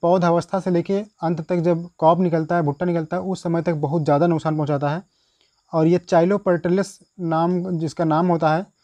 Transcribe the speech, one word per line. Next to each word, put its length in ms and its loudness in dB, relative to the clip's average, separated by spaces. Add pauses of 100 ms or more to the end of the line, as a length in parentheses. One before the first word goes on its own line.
पौध 220 2
अवस्था 360 0
से 120 -2
लेके 280 0
अंत 420 -6
तक 140 -4
जब 420 0
कॉब 240 4
निकलता 340 0
है, 60 2
भुट्टा 240 -2
निकलता 320 -2
है, 60 -6
उस 200 -6
समय 180 0
तक 120 -2
बहुत 300 -2
ज़्यादा 240 4
नुकसान 280 0
पहुंचाता 340 -2
है। 140 -6 (720)
और 140 2
ये 100 4
चाइलोपर्टिलिस 1040 0 (200)
नाम, 580 -2
जिसका 260 -4
नाम 240 2
होता 280 2
है, 100 -4 (180)